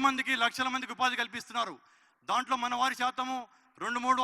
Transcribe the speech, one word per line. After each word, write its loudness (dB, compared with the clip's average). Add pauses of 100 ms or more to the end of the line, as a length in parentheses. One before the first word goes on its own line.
మందికి 0 (100)
లక్షల 0
మందికి -4
ఉపాధి 0
కల్పిస్తున్నారు. -6 (540)
దాంట్లో 0
మన 0
వారి 2
శాతము -2 (420)
రెండు, -2
మూడు, 4